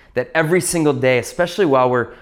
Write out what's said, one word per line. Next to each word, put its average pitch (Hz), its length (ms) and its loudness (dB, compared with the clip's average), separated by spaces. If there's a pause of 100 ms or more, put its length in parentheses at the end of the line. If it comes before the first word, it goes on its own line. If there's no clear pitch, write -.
(140)
that 123 200 -4
every 160 280 0
single 151 320 0
day, 127 240 0
especially 175 480 -2
while 131 240 2
we're, 120 320 -2